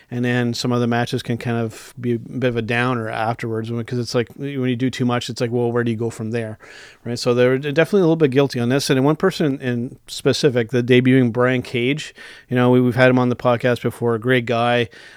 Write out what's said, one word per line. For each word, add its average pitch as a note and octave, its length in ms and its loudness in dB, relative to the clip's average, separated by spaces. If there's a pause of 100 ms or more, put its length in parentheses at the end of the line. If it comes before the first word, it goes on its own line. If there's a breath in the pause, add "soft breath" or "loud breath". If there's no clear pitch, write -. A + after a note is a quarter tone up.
(100)
and B2 140 -4
then B2 280 0
some B2 200 -2
of A#2+ 80 2
the A#2+ 80 0
matches A#2+ 340 -2
can A#2+ 160 -4
kind A#2+ 180 -4
of - 440 -8
be A#2+ 140 -2
a A#2 40 -2
bit B2 300 -4
of A#2 80 -4
a A#2 60 -2
downer A#2+ 460 -2
afterwards, A2+ 640 -4
when, A#2 140 -6
'cause B2 160 -6
it's A2+ 140 -6
like, A#2+ 220 0
when C#3+ 140 -8 (180)
you B2+ 80 0
do B2+ 140 -2
too B2 140 -4
much, A#2+ 260 -2
it's A2+ 100 -8
like, A#2 120 -4
well, A#2+ 180 0
where A#2+ 140 0
do A#2 80 -2
you A2 40 -2
go A2+ 140 -4
from A2 220 -8
there, A2 260 -6 (460 loud breath)
right? A#2 140 -6
So B2 140 0
they're B2 240 4
definitely D3 440 0
a F3+ 60 4
little D#3+ 100 4
bit D3+ 160 2
guilty C#3 260 2
on A#2+ 120 0
this. C3+ 200 0
And C3 140 2
one D3+ 120 4
person E3+ 440 -2
in B2 380 -4 (100)
specific, B2 640 0
the B2 120 2
debuting B2+ 500 4
Brian B2 300 0
Cage, B2+ 500 -4 (360 loud breath)
you B2 80 0
know, B2 140 4
we, B2+ 100 6
we've B2 160 2
had B2+ 120 6
him B2+ 120 4
on B2 80 2
the A#2+ 80 0
podcast B2 460 0
before, A#2+ 340 -2
a - 40 -2
great B2 260 0
guy, A#2+ 420 0 (280 loud breath)